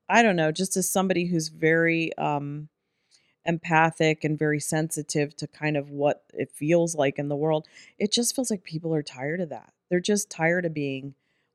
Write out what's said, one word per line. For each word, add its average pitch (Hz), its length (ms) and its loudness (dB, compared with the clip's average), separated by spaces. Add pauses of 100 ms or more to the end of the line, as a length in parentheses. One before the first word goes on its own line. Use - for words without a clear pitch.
I 214 120 6
don't 208 160 4
know, 156 140 2
just 180 260 -4
as 185 120 0
somebody 185 360 0
who's 165 240 -2
very, 165 680 2
um, 147 520 -4 (760)
empathic 160 800 2
and 151 160 -2
very 151 200 0
sensitive 156 760 -2
to 151 120 -10
kind 151 280 -4
of 143 140 -2
what 143 340 0 (100)
it - 160 -6
feels 170 460 0
like 143 240 0
in 143 80 -4
the 147 80 -2
world, 156 320 0 (320)
it 202 120 0
just 240 240 0
feels 254 140 -4
like 208 140 -4
people 160 320 -4
are 151 80 0
tired 143 380 -8
of 165 80 -6
that. 123 240 -14 (160)
They're 180 100 2
just 202 300 0
tired 170 360 0
of 160 80 -2
being 139 420 -6 (400)